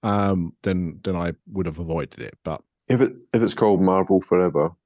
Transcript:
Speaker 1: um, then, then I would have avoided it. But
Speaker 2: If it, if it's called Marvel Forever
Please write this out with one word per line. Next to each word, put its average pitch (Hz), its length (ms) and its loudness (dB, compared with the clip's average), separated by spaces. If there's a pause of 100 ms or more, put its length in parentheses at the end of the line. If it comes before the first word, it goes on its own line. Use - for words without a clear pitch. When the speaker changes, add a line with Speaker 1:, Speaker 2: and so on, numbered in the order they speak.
Speaker 1:
um, 98 500 0 (100)
then, 90 400 -2
then 95 100 -4
I 87 200 -4 (180)
would 95 140 -4
have 80 120 -10
avoided 80 400 -6
it. - 260 -14
But 80 160 -6 (280)
Speaker 2:
If 123 120 2
it, 131 120 2 (200)
if 117 100 2
it's 104 120 0
called 104 260 4
Marvel 95 400 2
Forever 85 520 0 (140)